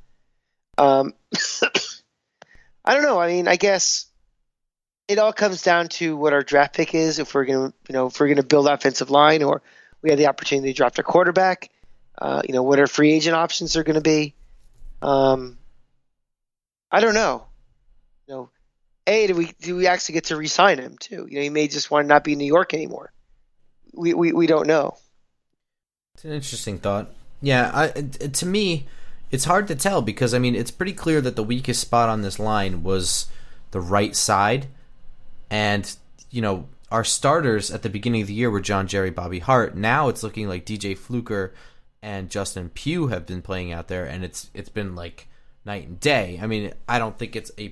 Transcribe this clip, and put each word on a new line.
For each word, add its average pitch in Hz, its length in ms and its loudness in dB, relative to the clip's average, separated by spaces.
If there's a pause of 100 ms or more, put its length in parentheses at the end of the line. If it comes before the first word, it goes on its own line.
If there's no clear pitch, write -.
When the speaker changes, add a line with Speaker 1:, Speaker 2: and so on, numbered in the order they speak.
(760)
Speaker 1:
Um, 135 380 4 (180)
<coughs> - 300 -2 (1200)
I 233 80 4
don't 285 100 4
know. 247 160 2
I 170 80 2
mean, 175 200 0
I 180 80 6
guess 190 500 0 (1000)
it 202 100 2
all 214 160 4
comes 196 300 0
down 170 260 4
to 160 260 -4
what 147 180 2
our 143 100 2
draft 143 320 2
pick 160 180 0
is. 160 240 2
If 147 160 -6
we're 139 120 2
gonna, 131 280 0 (160)
you 135 40 -8
know, 127 140 0
if - 120 -8
we're 147 80 4
gonna 139 160 4
build 143 240 6
offensive 139 420 0
line, 151 320 6
or 147 220 0 (400)
we 156 80 4
have 143 80 4
the 147 80 6
opportunity 135 440 -2
to 127 60 -6
draft 127 220 2
a - 40 -2
quarterback, 180 680 4 (480)
uh, 143 280 -2
you 135 60 -4
know, 127 80 2
what 139 180 6
our 147 60 8
free 151 280 4
agent 160 220 2
options 165 400 -2
are 165 80 0
gonna 156 180 2
be. 151 340 0 (680)
Um, 131 560 2 (1300)
I 233 80 4
don't 226 160 4
know. 165 300 0 (840)
You 139 80 -16
know, 127 140 -14 (580)
A, 214 200 4
do 185 80 0
we, 170 240 -2
do 180 180 -6
we 180 100 2
actually 180 260 0
get 165 120 -4
to 160 120 -4
re-sign 156 400 4
him 127 220 -12
too? - 300 -14
You 143 80 -10
know, 143 40 -4
he 143 80 -2
may 151 180 0
just 147 220 -6
wanna 147 180 2
not 147 160 8
be 147 100 -2
in 143 40 -2
New 143 80 -4
York 165 300 2
anymore. - 360 -10 (840)
We, 170 200 0
we, 170 180 2
we 170 140 4
don't 156 220 4
know. 151 300 2 (1160)
Speaker 2:
It's - 80 -20
an 156 80 -10
interesting 131 480 -6
thought. 101 300 -2 (320)
Yeah, 127 320 2
I, 156 140 2
it, 143 480 -6
to - 100 -2
me, 180 420 0 (440)
it's 135 120 -2
hard 190 240 2
to 165 80 -4
tell 180 260 0
because, 110 320 -2
I 123 60 2
mean, 123 160 0
it's - 160 -4
pretty 190 220 -6
clear 160 260 0
that 127 160 -2
the 110 80 -2
weakest 123 380 -2
spot 117 260 2
on 110 140 0
this 98 180 -6
line 98 440 0
was 92 420 0 (460)
the 98 100 -4
right 101 340 0
side. 110 520 2 (840)
And, 104 440 -2 (380)
you 120 100 -4
know, 95 280 -2 (260)
our 113 80 2
starters 139 680 0
at 107 100 -8
the 113 80 -6
beginning 107 320 -2
of 98 60 -4
the 101 60 -8
year 117 160 0
were 101 120 -2
John 98 260 -2
Jerry, 95 220 -2
Bobby 87 300 -8
Hart. 123 360 0
Now 123 320 0
it's 110 160 -4
looking 104 240 -8
like 90 160 -6
D 110 140 -8
J 98 180 -6
Fluker 110 580 -6 (480)
and 98 280 -10
Justin 95 400 -8
Pugh 160 380 -4
have 90 180 -6
been 90 160 -10
playing 90 320 -8
out 85 160 -12
there, 90 160 -6
and 90 180 -10
it's, - 300 -14
it's - 160 -14
been, 98 260 -8
like, 85 320 -16 (380)
night 101 220 -10
and 87 120 -14
day. 101 420 -2
I 110 60 -6
mean, 107 240 -6 (160)
I 120 120 -2
don't 110 200 -6
think 113 160 -10
it's 107 220 -10
a 104 140 -12